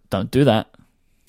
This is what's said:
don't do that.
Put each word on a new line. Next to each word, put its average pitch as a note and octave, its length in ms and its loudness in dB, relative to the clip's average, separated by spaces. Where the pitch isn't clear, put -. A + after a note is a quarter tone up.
don't F#2+ 220 -6
do C#3 140 2
that. A2 280 0